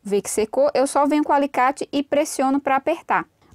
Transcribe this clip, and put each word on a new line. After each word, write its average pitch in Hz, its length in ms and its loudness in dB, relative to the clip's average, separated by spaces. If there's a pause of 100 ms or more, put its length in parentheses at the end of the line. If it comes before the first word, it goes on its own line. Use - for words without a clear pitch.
ver 202 200 -2
que - 80 -10
secou, 262 440 0
eu 262 140 2
só 285 180 2
venho 302 180 2
com 302 100 0
o - 20 4
alicate 277 560 0
e 285 100 -2
pressiono 285 600 -2
pra 269 160 0
apertar. 269 500 -2 (280)